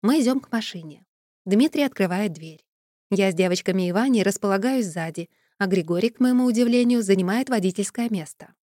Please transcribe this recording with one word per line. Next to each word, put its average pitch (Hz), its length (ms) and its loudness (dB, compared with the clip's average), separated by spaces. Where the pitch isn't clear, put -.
Мы 262 180 2
идём 254 200 0
к - 120 -14
машине. 170 540 -10
Дмитрий 254 380 2
открывает 196 500 -2
дверь. 156 320 -18
Я 190 200 2
с 170 40 -4
девочками 185 520 0
и 175 40 -2
Ваней 226 320 2
располагаюсь 202 640 0
сзади, 165 420 -10
а 196 80 0
Григорий, 180 420 0
к 233 100 -12
моему 254 260 4
удивлению, 240 580 2
занимает 196 460 0
водительское 208 600 -2
место. - 460 -8